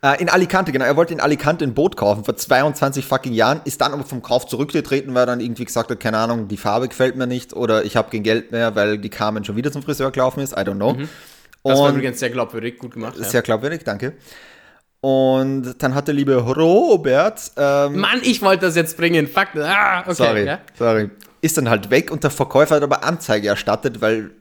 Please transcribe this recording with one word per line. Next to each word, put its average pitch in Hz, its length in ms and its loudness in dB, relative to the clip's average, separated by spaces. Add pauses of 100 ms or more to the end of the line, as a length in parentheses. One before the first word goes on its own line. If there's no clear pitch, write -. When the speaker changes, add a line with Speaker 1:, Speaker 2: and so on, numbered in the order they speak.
Speaker 1:
Äh, 139 180 2
in 170 80 0
Alicante, 180 420 2
genau. 131 140 0
Er 135 120 2
wollte 165 180 2
in 151 60 -6
Alicante 151 440 0
ein 127 80 -2
Boot 165 240 0
kaufen 104 280 0
vor 113 120 -2
zweiundzwanzig 139 720 0
fucking 131 260 -2
Jahren, 117 320 2
ist - 160 -6
dann 139 140 0
aber 143 100 -6
vom 127 160 -10
Kauf 123 260 -2
zurückgetreten, 135 680 -4
weil 123 80 4
er 123 40 4
dann 123 140 -2
irgendwie 117 240 -6
gesagt - 260 -4
hat, 117 80 -6
keine 110 200 -2
Ahnung, 113 280 0
die 98 120 -6
Farbe 117 300 -2
gefällt 127 280 0
mir 127 100 -2
nicht 123 280 -6
oder 110 320 2
ich 104 100 -2
hab 110 140 0
kein 110 120 -4
Geld 110 300 0
mehr, 117 220 0
weil 107 240 2
die 104 100 -10
Carmen 107 360 -4
schon 104 120 -6
wieder 131 160 -2
zum 139 100 -8
Friseur 135 280 -4
gelaufen 131 300 -2
ist. 139 120 -6
I - 40 -6
don't 98 180 -2
know. 104 180 0
Speaker 2:
Mhm. 139 160 -6 (540)
Das 135 160 4
war 143 100 6
Speaker 1:
Und 143 80 2
Speaker 2:
übrigens 131 240 -4
sehr 127 80 -2
glaubwürdig, 117 500 -6
gut 120 140 -16
gemacht, 113 240 -10
ja. 113 80 -8
Speaker 1:
Sehr 113 160 0
glaubwürdig, 123 440 -4
danke. 117 280 -6 (880)
Und 131 800 0
dann 131 160 -2
hat 139 140 -2
der 151 60 0
liebe 139 220 2
Robert, 160 1200 2
ähm, 143 400 2
Speaker 2:
Mann, 202 260 0
ich 240 200 2
wollte 190 240 4
das 165 100 2
jetzt 165 220 0
bringen. 165 280 4
Fuck. 190 300 -2
Ah, 185 440 2
okay, 185 140 -6
Speaker 1:
sorry, 113 320 2
Speaker 2:
ja. 147 120 -4 (200)
Speaker 1:
sorry. 110 300 2 (320)
Ist 160 160 0
dann 127 140 0
halt 104 200 0
weg 139 200 2
und 156 140 -6
der 139 60 2
Verkäufer 147 460 2
hat 143 60 4
aber 139 220 0
Anzeige 110 440 0
erstattet, 110 540 -2
weil 110 380 0